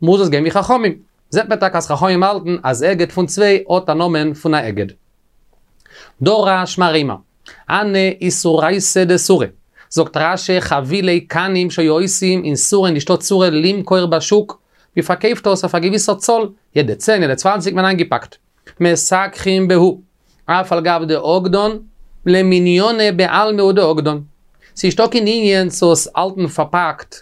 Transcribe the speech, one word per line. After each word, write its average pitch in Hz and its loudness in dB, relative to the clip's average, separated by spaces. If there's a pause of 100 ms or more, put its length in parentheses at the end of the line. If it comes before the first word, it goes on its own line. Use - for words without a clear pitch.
מוז 185 4
עס 180 0
גיין 147 0
ווי 160 0
חכמים. 202 0 (340)
זעט 202 -2
מען 214 -2
טאק, 185 -2
אז 165 -2
חכמים 180 0
האלטן, 180 -2
אז 127 -2
אגד 175 0
פון 180 -2
צוויי, 196 0 (140)
אט 185 -4
דער 151 -2
נאמען 156 -2
פון 156 -4
דער 139 -2
אגד. 101 -4 (1400)
דא 165 2
רש"י 190 0
מרימא. 156 2 (560)
ענה 196 0 (120)
איסורייסא 180 0
דסורא. 175 2 (440)
זאגט 156 -2
רש"י, 180 -2
חבילי 170 -2
קנים 180 -2
שעושים 180 0
אין 147 -2
סורא, 190 0
לשתות 160 0
סורא, 185 2
למכור 185 0
בשוק, 175 0 (340)
ווי 165 0
פארקויפט 214 -2
עס 190 0
אויף 180 -4
א 170 0
געוויסער 196 0
צאל, 226 0 (320)
יעדע 147 0
צען, 214 0
יעדע 135 0
צוואנציק 190 -2
מען 185 0
איינגעפאקט. 170 -2 (440)
מסככין 185 0
בהו. 180 4 (440)
אף 185 -2
על 170 0
גב 170 0
דאוגדון, 185 0 (460)
למיניונא 185 2
בעלמא 196 2
דאוגדון. 156 0 (520)
זי 190 -2
איז 175 0
דאך 226 2
אין 233 2
ענין, 196 2
צו 175 2
עס 160 0 (100)
אלטן 190 -2
פארפאקט. 160 -4